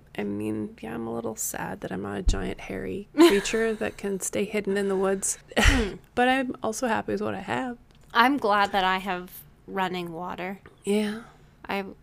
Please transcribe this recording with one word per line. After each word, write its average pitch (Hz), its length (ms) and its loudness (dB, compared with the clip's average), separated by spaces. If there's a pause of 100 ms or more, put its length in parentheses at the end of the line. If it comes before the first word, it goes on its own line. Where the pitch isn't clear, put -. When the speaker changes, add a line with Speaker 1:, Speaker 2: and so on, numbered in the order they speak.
(160)
Speaker 1:
I 208 60 -4
mean, 214 580 -4
yeah, 220 140 -8
I'm 233 140 -6
a 226 60 -4
little 226 200 -4
sad 190 460 -6
that - 100 -8
I'm 190 120 -4
not 202 160 -4
a 190 40 -4
giant 190 380 0
hairy 190 520 -8
Speaker 2:
<laughs> - 40 -6
Speaker 1:
creature 269 580 4
that 214 220 -6
can 196 240 -4
stay 208 240 -2
hidden 202 320 -2
in 202 120 0
the 190 80 2
woods. 190 420 0 (180)
<laughs> - 20 4
Speaker 2:
Hmm. 220 360 6 (200)
Speaker 1:
But 247 140 4
I'm 254 340 2
also 185 240 -2
happy 214 260 0
with 202 100 -2
what 214 120 -2
I 196 60 -6
have. 240 380 -4 (340)
Speaker 2:
I'm 247 240 6
glad 202 360 4
that 196 120 2
I 185 140 2
have 185 320 -4 (360)
running 180 460 -2
water. 180 480 -8 (240)
Speaker 1:
Yeah. 208 380 0 (460)
Speaker 2:
I, 196 160 -2 (180)